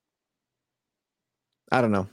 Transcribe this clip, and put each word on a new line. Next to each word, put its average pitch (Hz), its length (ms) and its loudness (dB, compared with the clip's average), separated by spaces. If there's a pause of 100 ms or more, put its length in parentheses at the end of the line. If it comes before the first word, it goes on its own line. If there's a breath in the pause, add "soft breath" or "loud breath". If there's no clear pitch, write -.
(1700)
I 127 80 2
don't 117 100 2
know. 98 220 0